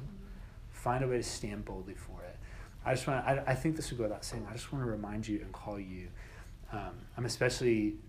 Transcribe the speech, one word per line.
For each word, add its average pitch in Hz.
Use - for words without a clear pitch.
Find 127
a 131
way 123
to 110
stand 104
boldly 95
for -
it." -
I 131
just 127
wanna, 135
I, 131
I 127
think 156
this 151
would 123
go 117
without 104
saying, 113
I 110
just -
wanna 135
remind 107
you 107
and 98
call 101
you. 92
Um, 98
I'm 123
especially 113